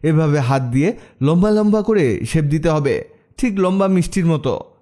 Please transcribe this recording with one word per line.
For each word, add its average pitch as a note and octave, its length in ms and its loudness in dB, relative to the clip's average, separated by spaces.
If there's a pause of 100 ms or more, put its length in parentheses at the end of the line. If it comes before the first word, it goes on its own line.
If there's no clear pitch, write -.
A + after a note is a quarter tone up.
এভাবে D3+ 300 2 (100)
হাত C3+ 140 0 (100)
দিয়ে C#3+ 160 0 (380)
লম্বা F3+ 300 2
লম্বা G#3+ 320 2
করে G3+ 160 2 (260)
শেপ D#3 220 0
দিতে D#3+ 220 0
হবে, C#3 200 0 (420)
ঠিক B3 140 -2 (120)
লম্বা F#3+ 320 0
মিষ্টির F3 380 0
মতো। D3 200 -2 (280)